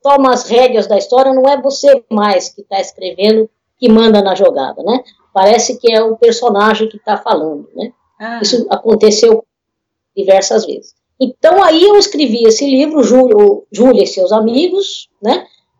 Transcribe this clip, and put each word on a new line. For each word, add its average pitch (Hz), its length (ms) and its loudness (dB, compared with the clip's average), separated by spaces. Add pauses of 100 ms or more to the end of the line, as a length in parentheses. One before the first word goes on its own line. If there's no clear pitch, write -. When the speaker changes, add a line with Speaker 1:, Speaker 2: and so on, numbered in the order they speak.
Speaker 1:
toma 277 320 2
as - 100 -4
rédeas 226 440 0
da 208 100 0
história, 262 360 0
não 262 140 0
é 277 140 0
você 269 480 0
mais 208 400 -2
que - 140 -20
tá 196 160 -6
escrevendo, 196 680 -2 (280)
que 247 120 0
manda 220 320 4
na 190 140 -2
jogada, 139 480 -2
né? 233 180 -4 (320)
Parece 214 460 0
que 233 120 0
é 220 120 0
o 220 140 -4
personagem 220 720 0
que 208 100 -20
tá 208 180 -6
falando, 151 580 -6
né? 220 160 -12 (280)
Speaker 2:
Ah. 226 220 -12
Speaker 1:
Isso 226 280 -2
aconteceu 214 760 0 (680)
diversas 190 500 0
vezes. - 280 -14 (260)
Então, 320 440 0
aí 330 200 2
eu 415 140 6
escrevi 269 480 -2
esse 220 240 2
livro, 285 340 0
Júlio, 208 680 2
Júlia 233 320 2
e - 40 -2
seus 185 260 -2
amigos, 285 760 -4 (120)
né? 262 240 -2 (340)